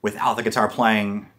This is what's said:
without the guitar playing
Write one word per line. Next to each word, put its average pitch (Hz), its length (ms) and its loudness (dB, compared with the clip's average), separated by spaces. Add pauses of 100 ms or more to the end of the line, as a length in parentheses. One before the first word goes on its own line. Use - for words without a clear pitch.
without 113 360 -2
the 117 60 -2
guitar 107 260 2
playing 104 600 0 (100)